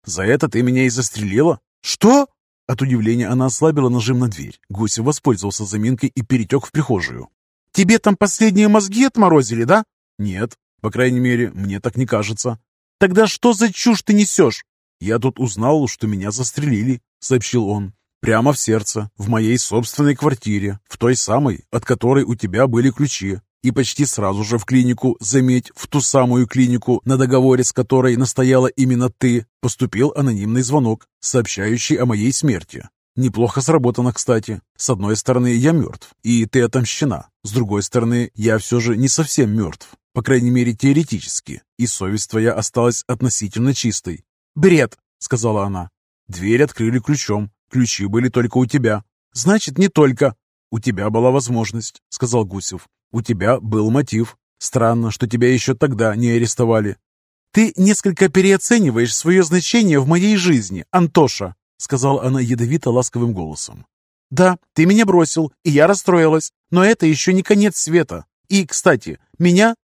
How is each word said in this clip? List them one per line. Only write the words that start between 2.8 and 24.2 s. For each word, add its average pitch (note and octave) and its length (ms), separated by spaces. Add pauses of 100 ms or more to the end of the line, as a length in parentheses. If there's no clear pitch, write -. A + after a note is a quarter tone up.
удивления A#2 440
она B2+ 200
ослабила D3 420
нажим B2 320
на B2 80
дверь. - 400
Гусев G#2+ 360
воспользовался G#2+ 600
заминкой A2 500
и A#2+ 80
перетёк B2+ 460
в - 20
прихожую. E2+ 580 (440)
«Тебе G3 260
там G#3 160
последние G#3 540
мозги G#3 360
отморозили, D3 600
да?» G3 180 (380)
«Нет, G#2 360 (240)
по A2 120
крайней B2 260
мере, B2 320
мне G2 300
так A#2+ 160
не B2+ 100
кажется». A2 540 (400)
«Тогда G3 260
что A#3+ 280
за G3+ 180
чушь - 300
ты G#3 120
несёшь?» F#3+ 500 (360)
«Я A2 180
тут B2+ 220
узнал, B2 480
что - 180
меня G2+ 240
застрелили», B2+ 720 (160)
сообщил A#2 500
он. G2+ 240 (280)
«Прямо A#2 320
в C3 80
сердце, G#2+ 560
в G#2 120
моей A2+ 300
собственной B2+ 560
квартире, G#2 720
в - 120
той A#2+ 200
самой, A#2+ 560
от A#2 120
которой B2+ 380
у A#2 140
тебя A2 320
были A#2+ 220
ключи». G2+ 500 (220)
И B2+ 100
почти C3+ 340
сразу G2+ 360